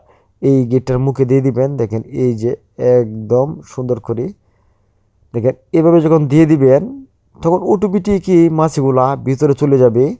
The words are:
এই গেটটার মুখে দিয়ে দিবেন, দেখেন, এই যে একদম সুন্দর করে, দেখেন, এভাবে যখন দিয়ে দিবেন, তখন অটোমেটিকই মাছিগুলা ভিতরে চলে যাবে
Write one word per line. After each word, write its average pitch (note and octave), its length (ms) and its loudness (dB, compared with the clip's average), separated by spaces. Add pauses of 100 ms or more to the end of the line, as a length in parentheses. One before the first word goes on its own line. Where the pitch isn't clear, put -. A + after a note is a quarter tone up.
(400)
এই C3+ 260 2
গেটটার B2+ 320 -2
মুখে C3+ 260 -2
দিয়ে C3 160 0
দিবেন, C3+ 360 -2
দেখেন, A2 260 -4
এই C3 320 -4
যে A2+ 220 -4 (220)
একদম B2 880 -2
সুন্দর B2 360 -6
করে, A#2 260 -6 (1080)
দেখেন, B2 200 -2 (180)
এভাবে E3+ 280 4
যখন D#3 260 2
দিয়ে D3+ 200 4
দিবেন, C#3 360 4 (600)
তখন E3+ 200 0
অটোমেটিকই F#3 880 0
মাছিগুলা C#3 680 0
ভিতরে C3 380 0
চলে C#3 240 2
যাবে B2+ 420 2